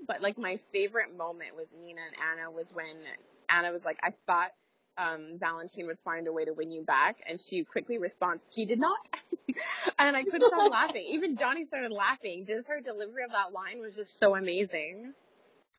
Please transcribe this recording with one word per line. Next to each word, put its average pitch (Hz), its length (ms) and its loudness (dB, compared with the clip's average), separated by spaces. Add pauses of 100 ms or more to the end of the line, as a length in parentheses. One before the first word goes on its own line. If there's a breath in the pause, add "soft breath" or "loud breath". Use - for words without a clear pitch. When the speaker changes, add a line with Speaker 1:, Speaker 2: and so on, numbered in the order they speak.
Speaker 1:
but, - 160 -4
like, 208 160 0
my 185 180 -4
favorite 202 600 -2
moment 170 400 -8
with 160 160 -12
Nina 170 300 -16
and 160 180 -14
Anna 165 300 -4
was 165 220 -10
when 160 300 -10 (460)
Anna 175 240 4
was 175 120 -6
like, 156 180 -2
"I 175 100 0 (140)
thought, 180 260 2 (440)
um, 165 420 -4
Valentine 170 480 -4
would 160 140 -6
find 165 280 -4
a 160 40 0
way 160 120 -2
to 156 80 -2
win 160 180 -6
you 160 140 -8
back," 151 420 4
and 175 140 -6
she 175 240 -4
quickly 233 340 -4
responds, 180 520 -2
"He 220 160 -4
did 226 120 0
not." 349 200 2 (140)
<laughs> - 120 -8 (720 loud breath)
And 285 180 6
I 262 80 0
couldn't 370 220 6
stop 330 180 8
Speaker 2:
<laughs> - 40 8
Speaker 1:
laughing. 254 380 2
Even 302 300 0
Johnny 269 300 0
started 254 260 -4
laughing. 202 540 -2
Just 220 220 -4
her 294 120 -4
delivery 226 440 -8
of 240 80 -8
that 196 200 0
line 190 280 -8
was 214 160 -12
just 208 220 -10
so 202 180 8
amazing. 190 800 -2 (640)